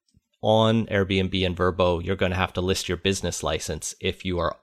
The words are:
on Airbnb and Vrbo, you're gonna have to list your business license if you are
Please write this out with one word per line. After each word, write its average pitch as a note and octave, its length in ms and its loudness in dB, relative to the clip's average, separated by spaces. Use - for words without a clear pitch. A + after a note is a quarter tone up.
on A2 440 4
Airbnb F#2+ 580 0
and F2+ 120 -2
Vrbo, F2+ 480 2
you're F#2+ 100 -2
gonna F#2 220 0
have F#2 160 -2
to - 80 -2
list F#2 280 -2
your F2 100 -2
business F#2+ 440 -2
license D#2 580 -4
if F#2+ 240 -6
you F2+ 140 -2
are E2 240 -2